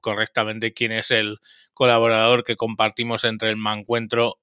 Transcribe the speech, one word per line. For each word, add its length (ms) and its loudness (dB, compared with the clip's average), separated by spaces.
correctamente 720 -2
quién 180 -4
es 200 -4
el 280 0
colaborador 680 4
que 120 -4
compartimos 680 -2
entre 280 -2
El 40 -4
Mancuentro 880 -2